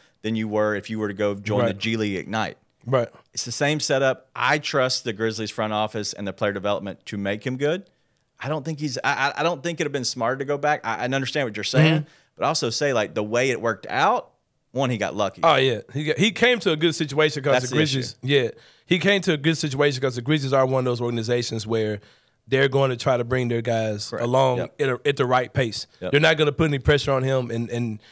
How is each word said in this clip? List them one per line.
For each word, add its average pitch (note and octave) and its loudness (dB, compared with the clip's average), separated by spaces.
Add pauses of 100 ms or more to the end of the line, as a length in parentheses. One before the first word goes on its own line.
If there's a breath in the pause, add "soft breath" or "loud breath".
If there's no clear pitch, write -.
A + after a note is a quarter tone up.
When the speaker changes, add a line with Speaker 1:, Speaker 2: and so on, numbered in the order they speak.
(240 soft breath)
Speaker 1:
than A2+ -2
you A2 -2
were G#2+ 0
if F#2+ -8
you A2 -6
were G#2+ -2
to G2+ -6
go G2+ 0
join G#2 -2
the A#2+ 4
Speaker 2:
Right. G2 -4
Speaker 1:
G A2+ -2
League G#2 -2
Ignite. G2 -6 (300)
Speaker 2:
Right. B2 0 (240)
Speaker 1:
It's - -8
the A#2+ -8
same D3 0
setup. C3+ 0
I C3 2
trust C3 -2
the A#2 -4
Grizzlies G#2+ -4
front G#2+ -4
office G#2+ -2
and G2+ -8
the F#2 -4
player G#2 0
development G2 -4
to G#2+ -10
make G2+ -4
him B2+ -4
good. D#3 -2 (560)
I - -8
don't D3 -4
think D#3 -6
he's, C#3+ -6
I, C#3 0
I, C#3+ -2
I - 2
don't D#3+ -2
think E3+ -4
it'd E3 -2
have C#3 -2
been C#3 -2
smarter B2 -2
to C#3 -6
go C#3+ 0
back. D3 0
I, A2+ -4
I F2 -6
understand C3+ -2
what G#2+ -8
you're G#2 -6
saying, D#3 4
Speaker 2:
Mm-hmm. C#3+ -14 (280 soft breath)
Speaker 1:
but F2 -2
also C3+ 0
say, C#3 0
like, G#2+ 0
the G#2+ 0
way A#2+ 2
it A#2+ 0
worked A2 -2
out, E3+ 0 (400)
one, B2+ 0
he A#2+ 0
got F#2 -2
lucky. G2 -2
Speaker 2:
Oh, D#3+ 6
yeah. C3 2 (120)
He D3 -4
got, D3 0
he G3+ 4
came A#3 4
to F3 2
a D#3 0
good D#3+ 2
situation D3+ 0
'cause C#3 4
Speaker 1:
That's B2 2
Speaker 2:
the B2 -4
Speaker 1:
the D3+ 4
issue. C#3 0
Speaker 2:
Grizzlies, B2 -6
yeah. B2+ 2 (360 soft breath)
He F3+ 2
came G3 2
to F3 2
a D3+ 0
good D3+ 0
situation C#3+ 0
'cause C3 -2
the A#2+ -6
Grizzlies C3+ 0
are C3+ 4
one C3 0
of B2+ 0
those B2 0
organizations A#2 -2
where G#2+ -2 (480 soft breath)
they're C3+ 4
going C3+ 4
to B2 -2
try C3 2
to A#2+ 0
bring B2 0
their A#2 0
guys A2 -2
Speaker 1:
Correct. A#2 -4
Speaker 2:
along B2+ 4
Speaker 1:
Yep. E2+ -6
Speaker 2:
at, C3+ 2
a, B2 -2
at C#3+ 2
the C3+ 2
right B2+ 2
pace. A#2+ -2 (160 soft breath)
Speaker 1:
Yep. F#2 -4
Speaker 2:
They're C#3+ 4
not D#3+ 4
gonna D3+ 2
put D#3+ 2
any C#3+ 0
pressure C#3+ 2
on C3 2
him C3 0
and, A#2 -2
and A#2 -4 (120)